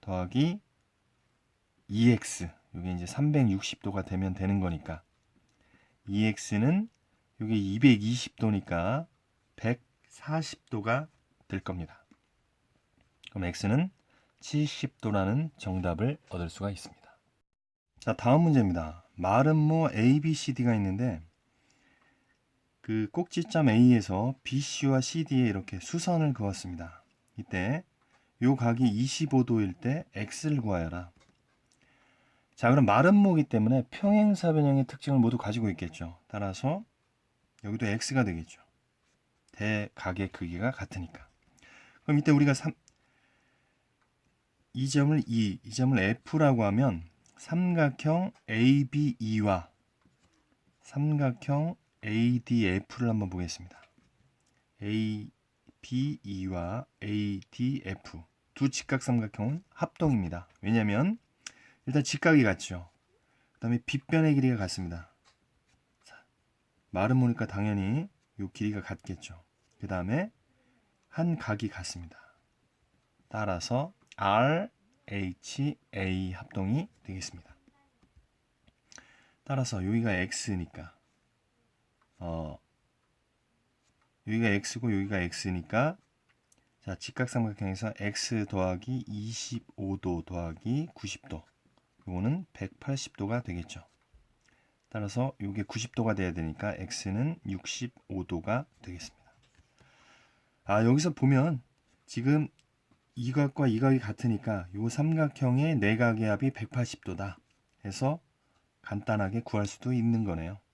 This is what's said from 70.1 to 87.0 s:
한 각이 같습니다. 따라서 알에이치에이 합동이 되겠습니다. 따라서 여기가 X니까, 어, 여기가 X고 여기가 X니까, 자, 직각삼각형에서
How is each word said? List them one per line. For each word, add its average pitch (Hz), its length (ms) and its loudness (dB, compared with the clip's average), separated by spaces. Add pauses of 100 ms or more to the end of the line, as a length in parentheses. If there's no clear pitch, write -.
한 165 300 -2
각이 107 300 -4
같습니다. 87 500 -12 (1120)
따라서 107 640 -4 (220)
알에이치에이 101 2250 -2
합동이 101 560 -4 (160)
되겠습니다. 92 520 -14 (1900)
따라서 127 420 -2
여기가 113 260 2
X니까, 90 840 -4 (1200)
어, 82 400 -8 (1700)
여기가 110 220 2
X고 107 440 0
여기가 98 280 0
X니까, 98 760 -2 (880)
자, 92 120 -8
직각삼각형에서 107 1000 -4